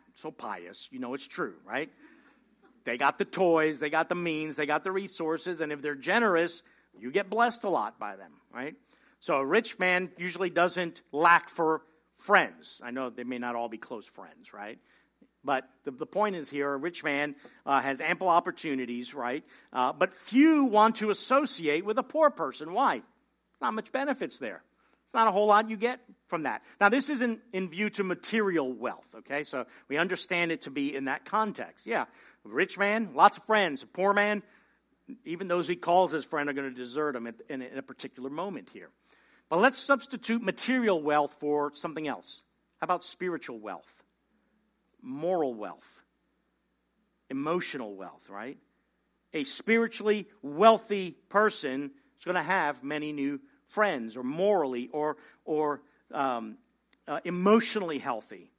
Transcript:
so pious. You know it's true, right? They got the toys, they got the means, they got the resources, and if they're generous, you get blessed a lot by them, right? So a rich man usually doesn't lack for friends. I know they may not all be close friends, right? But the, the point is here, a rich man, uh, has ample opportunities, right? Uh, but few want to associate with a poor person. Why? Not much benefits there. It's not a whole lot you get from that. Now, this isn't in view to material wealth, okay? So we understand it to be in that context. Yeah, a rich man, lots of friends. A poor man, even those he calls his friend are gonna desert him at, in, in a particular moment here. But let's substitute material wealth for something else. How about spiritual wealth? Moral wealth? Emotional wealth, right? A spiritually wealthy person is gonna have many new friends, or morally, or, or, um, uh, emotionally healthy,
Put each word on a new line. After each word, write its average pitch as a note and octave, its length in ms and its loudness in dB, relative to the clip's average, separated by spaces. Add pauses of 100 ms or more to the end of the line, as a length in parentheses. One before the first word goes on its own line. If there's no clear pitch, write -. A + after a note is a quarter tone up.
(160)
so D#3+ 160 -12
pious. G2 600 -12
You C3 80 -12
know B2 160 -6
it's C#3 120 -10
true, C3+ 280 -6 (100)
right? B2+ 240 -6 (960)
They B2 120 -2
got C#3 200 2
the G3 80 0
toys, D#3+ 540 4
they D3+ 100 -2
got D#3+ 180 2
the - 80 -2
means, D#3 400 -2
they D3+ 100 -2
got D3+ 180 0
the F#3+ 80 -4
resources, E3+ 680 -4
and D3+ 140 -4
if C#3+ 80 -8
they're D3 140 -4
generous, E3+ 680 2 (340)
you B2 140 -10
get G3 180 0
blessed A#3 360 0
a G3+ 40 -2
lot A2+ 300 -2
by G#2 160 -8
them, F#2 160 -20 (220)
right? C3+ 220 -10 (440)
So D#3+ 180 -2
a C3+ 80 0
rich G3 340 0
man F#3 380 0
usually F3 320 -4
doesn't F3 520 0 (100)
lack E3 380 4
for D#3+ 320 0 (340)
friends. - 680 2
I A#2+ 80 -12
know B2+ 180 -4
they A#2+ 160 -10
may B2 140 -6
not A#2+ 160 -4
all A#2 120 -4
be A2 100 -10
close A2 280 -14
friends, D#2+ 480 -20
right? G#2 260 -14 (640)
But C3+ 240 0 (160)
the, C#3 80 -6
the C#3 140 -8
point G3+ 300 0
is D3+ 140 -8
here, C#3+ 240 -2
a C#3 40 -2
rich - 260 -6
man, D3 320 -2 (300)
uh, C#3 160 4
has C3+ 180 -2
ample F3 300 0
opportunities, C3+ 840 0
right? C3+ 300 -4 (300)
Uh, B2+ 180 2
but F3+ 220 -4
few D4 520 6
want A3 320 6
to G#3+ 120 0
associate F#3 720 0
with G#3+ 140 -4
a B3+ 60 0
poor D4+ 260 4
person. D#3 440 -6
Why? G3 280 2 (580)
Not A#3 140 0
much A3 180 -6
benefits C4 460 -4
there. G2+ 260 -10 (420)
It's - 80 -16
not A3+ 140 4
a G#3 40 4
whole G#3 160 4
lot G#3+ 220 6
you A3 80 -6
get A#3+ 240 -2 (260)
from D#3+ 160 -4
that. A#2+ 200 -4 (180)
Now, G3+ 80 8
this C4+ 200 2
isn't B3 300 0 (140)
in F#3 160 -2
view G3+ 220 -2
to G3+ 120 -2
material F3+ 680 0
wealth, A2+ 340 -8 (120)
okay? C#3+ 260 -6
So B2+ 200 -6 (220)
we C#3 100 -2
understand F3 540 0
it D3+ 120 -6
to C#3+ 60 -12
be C#3+ 240 -2
in C#3 120 -4
that C3+ 180 -4
context. G3+ 640 -4
Yeah, G3+ 160 0 (420)
a G#2+ 40 -18
rich E3 280 -2
man, G3+ 360 0
lots F3 240 6
of - 80 -20
friends. F#3+ 380 2
A - 40 -20
poor G3 260 2
man, G#3 300 2 (800)
even E3+ 240 -8
those F3 180 2
he F3 120 -2
calls F3 340 4
his D3 140 -2
friend D3 240 -2
are C#3 40 0
gonna C3+ 180 -4
desert B2+ 440 -4
him A#2 100 -6
at, A2+ 100 -10 (120)
in, C3+ 140 -8
in B2+ 160 -12
a C3+ 40 -8
particular C3 480 -12
moment D#3 440 -8
here. F2 160 -18 (600)
But E3 100 2
let's C4 200 4
substitute A#3 640 -2
material G3+ 580 2
wealth D3 380 0
for D3 340 0
something D#3 320 -8
else. A2 380 -8 (380)
How D#3+ 40 -6
about F3 200 -2
spiritual E3 540 -8
wealth? G2 440 -14 (960)
Moral C#3+ 520 -2
wealth? G2+ 500 -14 (1300)
Emotional C#3 640 -4
wealth, F#2 340 -16
right? A2 280 -12 (760)
A D3 120 -2
spiritually G#3+ 840 0 (140)
wealthy F#3+ 760 4 (140)
person C#3+ 600 0 (280)
is - 60 -16
gonna F3 180 0
have D3 400 0
many D3+ 300 -4
new C#3 260 -4 (280)
friends, C3+ 480 0
or B2+ 80 -8
morally, D3 680 0
or, D3+ 240 -2 (260)
or, D3+ 380 -2 (320)
um, A#2+ 440 -2 (480)
uh, D3+ 200 -6
emotionally F3+ 720 2
healthy, A2 600 -8